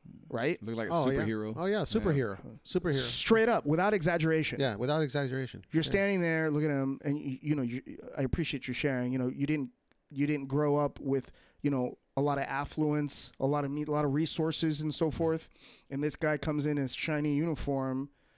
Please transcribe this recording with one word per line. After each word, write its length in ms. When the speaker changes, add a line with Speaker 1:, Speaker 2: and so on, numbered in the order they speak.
Speaker 1:
right? 320
Speaker 2:
Looked 160
like 120
a 40
Speaker 3:
Oh, 160
yeah. 120
Speaker 2:
superhero. 360
Speaker 3:
Oh, 100
yeah, 120
Speaker 2:
Yeah. 60
Speaker 3:
superhero. 540
Superhero. 300
Speaker 1:
Straight 520
up, 160
without 300
exaggeration. 640
Speaker 3:
Yeah, 160
without 280
exaggeration. 680
Speaker 1:
You're 140
Speaker 3:
Yeah. 60
Speaker 1:
standing 300
there, 300
look 140
at 60
him, 340
and 160
you, 200
you 140
know, 80
you, 180
I 40
appreciate 440
you 80
sharing. 380
You 80
know, 80
you 180
didn't, 240
you 160
didn't 220
grow 300
up 200
with, 320
you 100
know, 260
a 40
lot 180
of 100
affluence, 880
a 80
lot 180
of 60
me-, 140
a 80
lot 120
of 80
resources, 680
and 120
so 200
forth. 360
And 140
this 140
guy 200
comes 300
in 100
his 160
shiny 440
uniform, 760